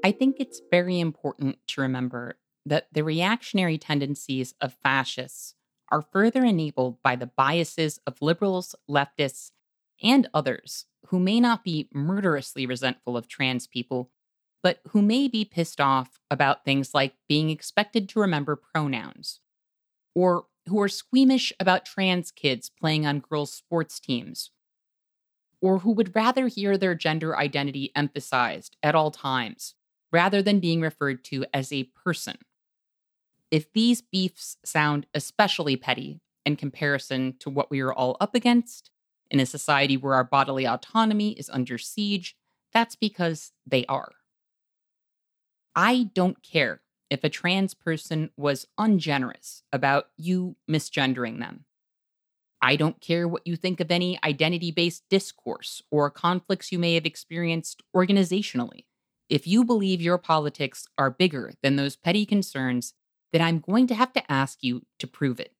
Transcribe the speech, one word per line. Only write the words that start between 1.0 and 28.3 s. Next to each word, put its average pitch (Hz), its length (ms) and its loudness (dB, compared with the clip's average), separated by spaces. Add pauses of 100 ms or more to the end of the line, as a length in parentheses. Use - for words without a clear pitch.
to - 140 -4
remember 127 540 -4 (300)
that 147 240 -2
the 151 140 -2
reactionary 175 720 0
tendencies 139 840 -4
of 131 220 -6
fascists 135 720 -2 (340)
are 151 140 0
further 226 420 2
enabled 151 560 0
by 123 140 2
the 123 140 -6
biases 151 800 0
of - 120 -12
liberals, 180 540 0 (160)
leftists, - 600 -2 (500)
and 254 320 4
others - 520 -4 (200)
who 185 140 0
may 196 180 2
not 240 240 2
be 156 320 -4
murderously 147 720 -2
resentful 123 500 -4
of 113 120 -6
trans 127 400 -4
people, 127 420 -6 (540)
but - 240 2
who 214 120 2
may 240 280 4
be 214 160 -2
pissed - 360 -4
off 135 380 2 (100)
about 135 360 0
things 139 280 0
like 139 220 0 (140)
being 151 200 2
expected 202 600 -2
to - 100 -4
remember 151 380 0
pronouns, 123 840 -6 (720)
or 175 340 2 (200)
who 202 140 0
are 202 80 2
squeamish 262 720 2
about 185 240 2
trans 185 480 -2
kids 131 360 -2
playing 156 380 -2
on 143 140 -2
girls' 147 320 -6
sports - 480 -6
teams, - 500 -8 (1080)
or 190 180 2
who 202 140 0
would 196 240 0
rather 247 320 2
hear 202 280 0
their 185 200 0
gender 160 420 -2
identity 139 560 -2
emphasized 123 880 -2